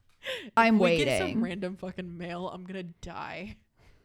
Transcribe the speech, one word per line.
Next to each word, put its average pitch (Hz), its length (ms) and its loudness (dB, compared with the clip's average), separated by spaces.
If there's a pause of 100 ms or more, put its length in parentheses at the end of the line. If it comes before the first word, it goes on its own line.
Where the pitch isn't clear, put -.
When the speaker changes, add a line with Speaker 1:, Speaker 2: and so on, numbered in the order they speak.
(560)
Speaker 1:
I'm 226 240 8
Speaker 2:
we 170 160 6
get 127 220 4
some 92 100 2
Speaker 1:
waiting. - 140 0
Speaker 2:
random 185 340 -4
fucking 180 420 -10
mail, 175 300 -8
I'm 180 160 -12
gonna 190 180 -10
die. 170 760 -10 (460)